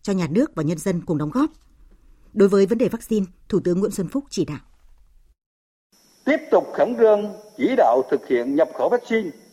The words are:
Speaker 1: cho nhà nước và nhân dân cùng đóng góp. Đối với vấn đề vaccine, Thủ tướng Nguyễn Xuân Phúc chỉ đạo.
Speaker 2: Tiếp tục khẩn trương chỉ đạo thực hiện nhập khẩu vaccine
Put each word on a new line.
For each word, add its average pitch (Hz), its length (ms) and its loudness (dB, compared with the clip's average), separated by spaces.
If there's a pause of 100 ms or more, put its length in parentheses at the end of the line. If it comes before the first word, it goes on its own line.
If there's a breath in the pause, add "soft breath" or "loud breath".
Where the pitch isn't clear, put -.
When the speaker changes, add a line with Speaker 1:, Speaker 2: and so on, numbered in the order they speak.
Speaker 1:
cho 202 100 -4
nhà 180 180 0
nước 233 240 0
và 170 80 -6
nhân 156 160 -2
dân 175 280 -4
cùng 160 120 -2
đóng 151 120 -4
góp. 277 200 -2 (800)
Đối 202 160 4
với 196 180 4
vấn 226 120 -2
đề 240 100 2
vaccine, 214 380 -4 (220)
Thủ 196 160 0
tướng 175 160 0
Nguyễn 202 120 -2
Xuân 185 160 -6
Phúc 277 220 -6
chỉ 170 140 -2
đạo. 139 140 -8 (1700)
Speaker 2:
Tiếp 302 160 2 (100)
tục 180 140 4 (100)
khẩn 220 240 0
trương 208 340 4 (240)
chỉ 240 200 0
đạo 131 340 4
thực - 180 -2
hiện 127 260 0
nhập 156 140 2 (100)
khẩu 127 100 0
vaccine 220 420 -2 (220)